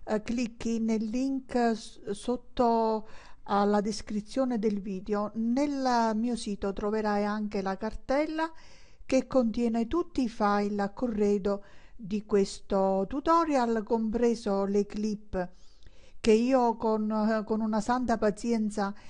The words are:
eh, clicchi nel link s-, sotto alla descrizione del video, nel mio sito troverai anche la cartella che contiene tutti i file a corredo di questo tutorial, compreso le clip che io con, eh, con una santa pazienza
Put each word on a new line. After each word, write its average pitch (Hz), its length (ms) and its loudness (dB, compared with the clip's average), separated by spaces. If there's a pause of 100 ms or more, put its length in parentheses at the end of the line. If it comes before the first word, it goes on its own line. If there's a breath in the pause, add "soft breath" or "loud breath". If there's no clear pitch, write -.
eh, 214 180 -2
clicchi 233 560 -2
nel 220 260 0
link 247 680 0
s-, - 360 -10
sotto 226 1000 0 (360 loud breath)
alla 202 360 4
descrizione 220 800 -2
del 208 220 0
video, 208 540 -4
nel 247 840 2
mio 233 200 0
sito 202 360 -4
troverai 208 520 0
anche 208 380 -2
la 190 140 -2
cartella 311 760 -2 (540 loud breath)
che 262 220 2
contiene 233 600 0
tutti 330 360 -2
i 233 60 0
file 202 520 0
a 196 100 -2
corredo 202 720 0 (320 loud breath)
di 202 280 -6
questo 196 840 2
tutorial, 277 760 2
compreso 220 800 2
le 202 220 2
clip 208 640 -4 (680 soft breath)
che 220 120 6
io 240 440 4
con, 220 340 0
eh, 214 340 2
con 214 160 0
una 214 220 0
santa 240 340 0
pazienza 214 800 0 (160 loud breath)